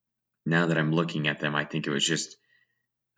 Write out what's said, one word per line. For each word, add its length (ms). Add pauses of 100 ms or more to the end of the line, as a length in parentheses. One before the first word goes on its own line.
(460)
now 200
that 120
I'm 140
looking 360
at 120
them, 160
I 80
think 240
it 40
was 140
just, 300 (840)